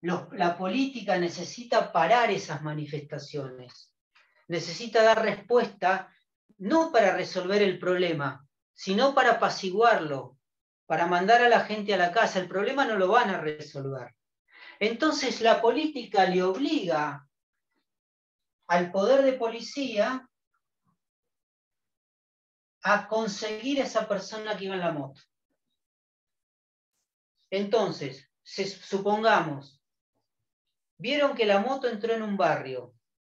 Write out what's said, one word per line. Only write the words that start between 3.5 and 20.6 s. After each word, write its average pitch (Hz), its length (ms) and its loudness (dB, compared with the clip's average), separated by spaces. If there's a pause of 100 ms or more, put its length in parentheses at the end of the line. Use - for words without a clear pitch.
necesita 175 540 -2
dar 220 220 6
respuesta, 196 880 0 (440)
no 320 340 2
para 196 240 4
resolver 180 460 0
el 190 180 2
problema, 170 680 -2 (280)
sino 247 420 2
para 247 180 6
apaciguarlo, 185 1040 0 (480)
para 170 220 0
mandar 190 340 4
a 240 80 6
la 220 120 6
gente 208 320 -4
a 190 40 0
la 175 140 2
casa. 220 280 0
El 180 80 -6
problema 233 380 -2
no 226 120 -2
lo 185 100 2
van 226 220 4
a 180 100 -2
resolver. 147 760 -10 (640)
Entonces 233 600 -2
la 220 200 4
política 247 640 2
le 180 180 2
obliga 185 840 -2 (1400)
al 175 240 2
poder 240 320 4
de 262 100 4
policía 226 960 -4 (2500)